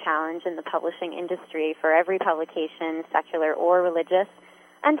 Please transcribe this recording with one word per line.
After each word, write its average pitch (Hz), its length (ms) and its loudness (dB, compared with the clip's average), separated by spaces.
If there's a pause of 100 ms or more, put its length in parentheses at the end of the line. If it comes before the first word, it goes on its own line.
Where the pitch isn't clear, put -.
challenge 160 420 -2
in 175 120 -4
the 160 60 -10
publishing 170 500 -4
industry 165 680 -4
for 160 120 4
every 175 260 4
publication, 160 920 -4
secular 156 420 0
or 180 260 4
religious, 180 460 2 (560)
and 294 180 2